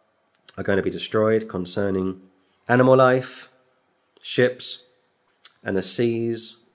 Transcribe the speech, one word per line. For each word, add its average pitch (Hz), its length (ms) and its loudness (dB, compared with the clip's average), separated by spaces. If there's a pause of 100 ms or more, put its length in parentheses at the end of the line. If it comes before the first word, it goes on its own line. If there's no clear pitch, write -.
(580)
are 95 60 -10
going 98 140 0
to 90 60 0
be 90 60 -4
destroyed 110 580 -2
concerning 95 760 -4 (460)
animal 127 280 6
life, 131 560 2 (720)
ships, - 640 -2 (800)
and 101 140 -4
the 92 60 0
seas. 117 760 -2 (180)